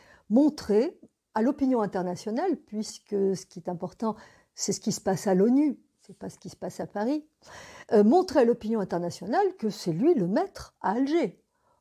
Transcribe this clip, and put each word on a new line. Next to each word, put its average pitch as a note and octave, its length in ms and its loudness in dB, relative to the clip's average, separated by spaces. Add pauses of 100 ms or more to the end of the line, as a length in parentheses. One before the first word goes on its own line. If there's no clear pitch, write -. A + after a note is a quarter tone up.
(280)
montrer B3+ 720 2 (340)
à A3 80 0
l'opinion C4 380 0
internationale, G#3 760 -4
puisque - 540 -12
ce G3 360 -2
qui - 120 -18
est F3 100 -10
important, F3+ 460 -6 (400)
c'est - 180 -4
ce - 80 -4
qui G#3 120 -2
se - 80 -6
passe F#3+ 260 -2
à F#3+ 80 2
l'onu, B3 460 2 (220)
c'est - 140 -20
pas F#3+ 120 -14
ce - 100 -16
qui F#3 100 -16
se - 80 -16
passe F#3 220 -12
à E3+ 80 -6
Paris, B3+ 380 -4 (680)
euh, G#3 120 8
montrer D#4+ 360 4
à A#3+ 40 6
l'opinion A3+ 340 0
internationale G3 800 -4
que A3 140 -4
c'est - 220 -6
lui C4+ 220 2
le F3+ 140 0
maître D#4 520 -4
à F#3 120 -2
Alger. C#4 500 -2 (380)